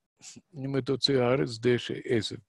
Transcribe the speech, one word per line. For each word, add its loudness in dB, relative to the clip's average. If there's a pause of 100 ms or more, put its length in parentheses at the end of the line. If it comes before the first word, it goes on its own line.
(520)
«Ветоци -2
аарец 2
дэши 0
эсэф», -2